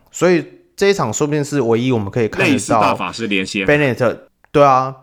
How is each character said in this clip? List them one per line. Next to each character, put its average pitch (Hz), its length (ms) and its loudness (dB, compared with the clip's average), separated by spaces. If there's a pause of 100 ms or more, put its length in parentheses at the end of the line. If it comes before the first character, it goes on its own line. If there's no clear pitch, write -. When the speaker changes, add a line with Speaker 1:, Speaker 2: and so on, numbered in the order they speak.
(100)
Speaker 1:
所 175 200 0
以 165 120 2 (320)
这 196 140 0
一 202 60 4
场 127 180 -4
说 151 140 -2
不 147 80 -2
定 147 100 -2
是 143 160 -4
唯 113 180 2
一 127 140 -2
我 117 60 0
们 101 120 -6
可 123 120 -2
以 107 60 0
看 - 120 -6
得 190 60 0
到 151 60 2
Speaker 2:
类 123 60 2
似 - 140 -4
大 104 220 2
法 95 180 -6
师 113 140 -8
连 95 180 0
线。 95 220 -4
Speaker 1:
Bennett， 131 520 0 (320)
对 147 140 4
啊， 131 380 2